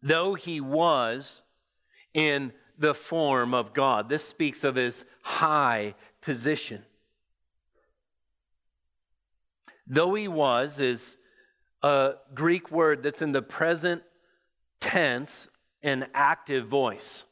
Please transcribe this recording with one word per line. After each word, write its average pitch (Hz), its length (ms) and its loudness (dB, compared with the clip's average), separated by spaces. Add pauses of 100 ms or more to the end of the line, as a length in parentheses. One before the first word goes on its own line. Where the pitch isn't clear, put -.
"Though 165 320 2
he 170 260 -8
was 139 800 0 (680)
in 143 400 2 (240)
the 151 160 2
form 135 640 0
of 113 180 0
God." 123 360 2
This 147 180 -4
speaks - 380 -4
of 135 100 2
his 123 320 -2 (160)
high 123 720 0 (260)
position. 123 640 -4 (3000)
"Though 165 280 2
he 208 120 -4
was" 143 540 0
is 123 380 -4 (640)
a 139 360 2 (160)
Greek 170 380 0
word 156 320 2
that's 143 180 -4
in 151 80 -2
the 135 120 0
present 170 600 -2 (760)
tense 143 680 -2 (360)
and 131 300 -2
active 139 520 2
voice. 117 640 -2